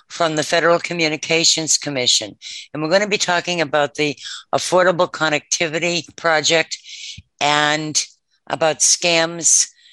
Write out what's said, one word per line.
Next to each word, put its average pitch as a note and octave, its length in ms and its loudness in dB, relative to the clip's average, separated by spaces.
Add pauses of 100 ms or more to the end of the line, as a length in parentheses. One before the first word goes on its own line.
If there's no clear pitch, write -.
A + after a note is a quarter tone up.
from D#3+ 260 -2
the D3+ 80 0
Federal E3+ 360 2
Communications D#3+ 1000 0
Commission. B2 580 -2 (380)
And D3+ 100 -4
we're D#3 60 -4
gonna G3 180 2
be G3+ 100 0
talking F3 440 -2
about D3+ 340 0
the D3+ 220 -2 (360)
Affordable F3+ 560 2
Connectivity D#3 1080 -2
Project D#3+ 600 0 (640)
and D3+ 640 0 (420)
about D3 320 0
scams. E3 880 2 (220)